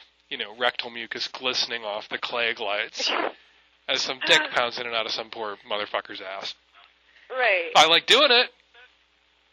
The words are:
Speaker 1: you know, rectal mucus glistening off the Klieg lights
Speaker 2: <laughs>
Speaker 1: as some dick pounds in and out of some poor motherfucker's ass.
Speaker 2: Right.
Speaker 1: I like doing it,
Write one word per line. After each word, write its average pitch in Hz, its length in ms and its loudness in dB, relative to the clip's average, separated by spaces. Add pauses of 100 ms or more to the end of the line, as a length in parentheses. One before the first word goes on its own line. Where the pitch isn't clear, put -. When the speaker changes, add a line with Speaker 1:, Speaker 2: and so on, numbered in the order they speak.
(300)
Speaker 1:
you 139 80 -8
know, 110 200 -8
rectal 123 340 -2
mucus 117 360 -8
glistening 120 560 -4
off 107 240 -6
the 123 120 -8
Klieg 117 400 -2
lights 107 520 -4 (380)
Speaker 2:
<laughs> - 400 -20
Speaker 1:
as 131 140 0
some 131 240 -6
dick 262 240 4
pounds 120 280 0
in 123 60 -8
and 117 100 -6
out 110 120 -2
of 110 40 -8
some 110 200 -8
poor 107 260 -6 (120)
motherfucker's 104 520 -6
ass. 98 320 -10 (760)
Speaker 2:
Right. 196 460 0
Speaker 1:
I 151 120 8
like 165 180 4
doing 262 260 6
it, 240 200 4 (1000)